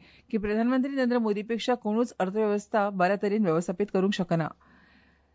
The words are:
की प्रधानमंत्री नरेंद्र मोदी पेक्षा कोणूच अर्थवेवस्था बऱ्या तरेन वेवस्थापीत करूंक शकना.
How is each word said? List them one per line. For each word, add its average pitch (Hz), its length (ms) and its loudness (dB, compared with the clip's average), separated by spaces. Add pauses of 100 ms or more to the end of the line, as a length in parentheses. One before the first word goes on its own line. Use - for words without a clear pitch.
(320)
की 226 60 -2
प्रधानमंत्री 233 540 0
नरेंद्र 254 260 0
मोदी 214 240 0
पेक्षा 226 340 -2
कोणूच 233 440 -2
अर्थवेवस्था 208 720 0
बऱ्या 190 340 2
तरेन 208 220 2
वेवस्थापीत 175 480 0
करूंक 190 200 2
शकना. 165 340 0 (880)